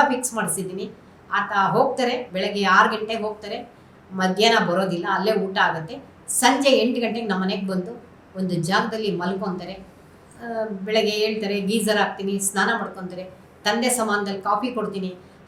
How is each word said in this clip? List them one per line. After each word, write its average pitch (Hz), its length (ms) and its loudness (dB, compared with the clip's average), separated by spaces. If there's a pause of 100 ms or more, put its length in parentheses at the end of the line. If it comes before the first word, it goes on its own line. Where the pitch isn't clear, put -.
ಫಿಕ್ಸ್ 254 260 -4
ಮಾಡಿಸಿದ್ದೀನಿ. 190 560 -4 (420)
ಆತ 202 440 2
ಹೋಗ್ತಾರೆ, 247 560 0
ಬೆಳಗ್ಗೆ 202 320 -2
ಆರು 214 360 6
ಗಂಟೆಗೆ 220 220 -4
ಹೋಗ್ತಾರೆ, 208 500 -8 (400)
ಮಧ್ಯಾಹ್ನ 190 580 4
ಬರೋದಿಲ್ಲ, 175 400 0
ಅಲ್ಲೇ 190 220 2
ಊಟ 190 260 0
ಆಗತ್ತೆ. 170 460 0 (240)
ಸಂಜೆ 269 420 4
ಎಂಟು 240 300 4
ಗಂಟೆಗೆ 226 260 -2
ನಮ್ಮ 190 160 0
ಮನೆಗೆ 190 240 -2
ಬಂದು 185 360 -4 (340)
ಒಂದು 180 180 -2
ಜಾಗದಲ್ಲಿ 202 600 0
ಮಲ್ಕೊಂತಾರೆ. 180 560 -4
ಆ, - 960 -10
ಬೆಳಗ್ಗೆ 208 420 0
ಹೇಳ್ತಾರೆ, 208 500 0
"ಗೀಜರ್ 208 360 2
ಹಾಕ್ತೀನಿ", 196 420 0
ಸ್ನಾನ 196 300 0 (120)
ಮಾಡ್ಕೊಂತಾರೆ, 185 420 -10 (420)
ತಂದೆ 233 240 2
ಸಮಾನದಲ್ಲಿ 208 540 0
ಕಾಫಿ 214 320 -2
ಕೊಡ್ತೀನಿ. 190 340 -4 (400)